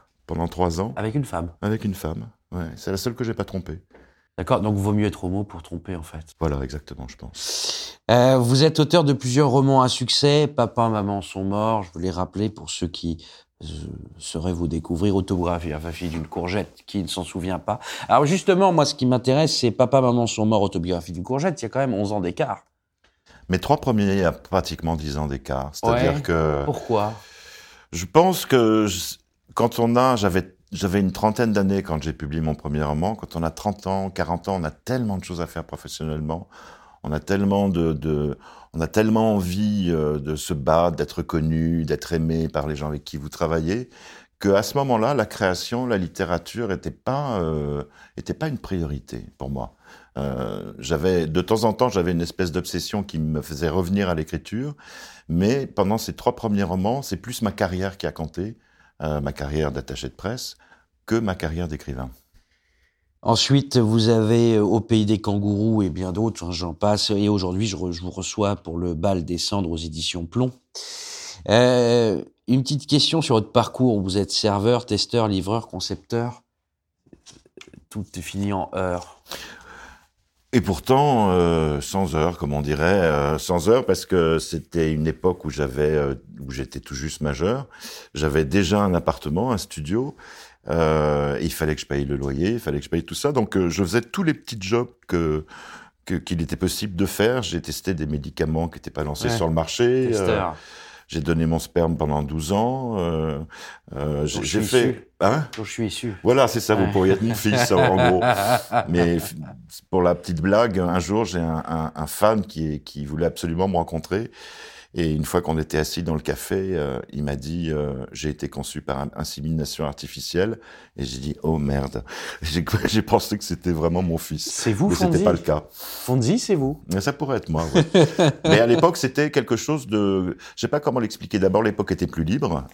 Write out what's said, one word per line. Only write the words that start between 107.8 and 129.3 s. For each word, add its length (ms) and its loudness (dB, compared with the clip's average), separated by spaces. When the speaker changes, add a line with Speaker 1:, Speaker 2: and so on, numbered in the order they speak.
Speaker 1:
gros. 240 4
Speaker 2:
<laughs> 340 0
Speaker 1:
Mais 300 4
f-, 160 -6
pour 120 2
la 120 6
petite 260 -4
blague, 380 4
un 220 2
jour, 240 0
j'ai 160 -4
un, 260 -2
un, 260 -4
un 140 -6
fan 400 2
qui 280 -4
est, 40 -6
qui 260 -10
voulait 220 -2
absolument 400 0
me 120 0
rencontrer. 520 -4
Et 160 0
une 140 0
fois 160 0
qu'on 160 -2
était 220 -2
assis 240 -2
dans 100 -2
le 80 -2
café, 560 -4
euh, 220 -2
il 100 -4
m'a 100 -2
dit, 360 -6
euh, « 420 -4
J'ai 160 -6
été 220 -6
conçu 320 -10
par 160 -4
in-, 180 -6
insémination 680 -4
artificielle. » 720 -4
Et 60 -4
j'ai 120 -8
dit, « 260 -6
Oh 140 2
merde. » 480 -2
<laughs> 140 -14
J'ai, 200 -2
j'ai 160 2
pensé 380 0
que 60 -8
c'était 280 -4
vraiment 300 0
mon 160 0
fils. 340 -6
Speaker 2:
C'est 220 -2
vous, 160 2
Speaker 1:
Mais 40 2
c'était 180 0
Speaker 2:
Fonzi ? 120 2
Speaker 1:
pas 80 6
le 60 2
cas. 340 -2
Speaker 2:
Fonzi, 640 0
c'est 160 0
vous. 380 -2
Speaker 1:
Mais 80 0
ça 140 -2
pourrait 240 -2
être 100 -8
moi, 160 0
oui. 60 6
Speaker 2:
<laughs> 500 4
Speaker 1:
Mais 160 6
à 60 8
l'époque, 320 6
c'était 320 0